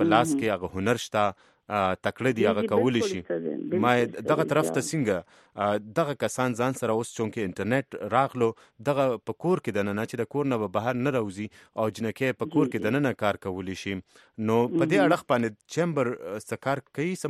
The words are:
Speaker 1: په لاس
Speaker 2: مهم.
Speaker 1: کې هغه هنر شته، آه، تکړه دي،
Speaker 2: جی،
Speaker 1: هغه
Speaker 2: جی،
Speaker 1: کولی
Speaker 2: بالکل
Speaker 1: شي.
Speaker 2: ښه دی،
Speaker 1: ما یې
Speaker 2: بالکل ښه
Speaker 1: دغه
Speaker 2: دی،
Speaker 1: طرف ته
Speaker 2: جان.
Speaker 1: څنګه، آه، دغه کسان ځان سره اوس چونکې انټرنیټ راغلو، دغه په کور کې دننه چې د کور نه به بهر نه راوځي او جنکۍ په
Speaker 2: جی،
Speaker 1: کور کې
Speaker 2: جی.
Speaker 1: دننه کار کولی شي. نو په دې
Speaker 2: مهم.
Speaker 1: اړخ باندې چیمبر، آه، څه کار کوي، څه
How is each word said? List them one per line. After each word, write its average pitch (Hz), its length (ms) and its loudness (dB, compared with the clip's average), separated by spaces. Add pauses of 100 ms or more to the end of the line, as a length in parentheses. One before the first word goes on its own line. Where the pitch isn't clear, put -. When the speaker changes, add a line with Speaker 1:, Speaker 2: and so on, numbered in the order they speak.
Speaker 1:
په - 40 4
لاس 123 240 6
Speaker 2:
مهم. 143 120 0
Speaker 1:
کې 113 140 0
هغه 90 200 -6
هنر 107 300 2
شته، 107 200 2 (440)
آه، 98 260 2
تکړه 113 420 -2
دي، 113 60 2
Speaker 2:
جی، 107 40 6
Speaker 1:
هغه 101 140 2
Speaker 2:
جی، 113 60 0
Speaker 1:
کولی 117 340 4
Speaker 2:
بالکل 107 80 2
Speaker 1:
شي. 92 140 -4
Speaker 2:
ښه 85 220 -4
دی، 80 340 -4
Speaker 1:
ما 120 180 4
یې 120 80 4
Speaker 2:
بالکل - 140 -8
ښه 113 100 -8
Speaker 1:
دغه 156 140 2
Speaker 2:
دی، 143 60 -2
Speaker 1:
طرف 151 200 2
ته 139 120 0
Speaker 2:
جان. - 100 -4
Speaker 1:
څنګه، 113 260 2 (400)
آه، 104 200 2 (220)
دغه 147 240 0
کسان 123 380 0
ځان 127 200 2
سره 110 120 0
اوس 113 240 0
چونکې 113 320 -2
انټرنیټ 110 380 -2 (280)
راغلو، 123 340 2 (400)
دغه 139 160 2 (220)
په 113 60 -6 (100)
کور 175 160 2
کې - 200 -4
دننه 101 260 0
چې 110 120 -8
د 117 80 -2 (100)
کور 143 180 0
نه 117 60 0
به 104 180 -2
بهر 117 180 0
نه 127 220 0
راوځي 104 320 -4 (280)
او 110 140 0
جنکۍ 113 400 -2 (100)
په 117 40 0
Speaker 2:
جی، 151 100 -8
Speaker 1:
کور 147 120 4
کې 117 120 -4
Speaker 2:
جی. - 60 -4
Speaker 1:
دننه 127 280 2
کار 101 240 0
کولی 95 460 -6
شي. 98 120 -4 (440)
نو 110 180 2 (120)
په 170 220 0
دې 190 60 2
Speaker 2:
مهم. 190 120 4
Speaker 1:
اړخ 170 220 2
باندې 120 180 2 (260)
چیمبر، 151 320 0
آه، 107 320 -6
څه 107 180 -8 (100)
کار 139 120 0 (180)
کوي، 170 240 -2
څه - 80 -8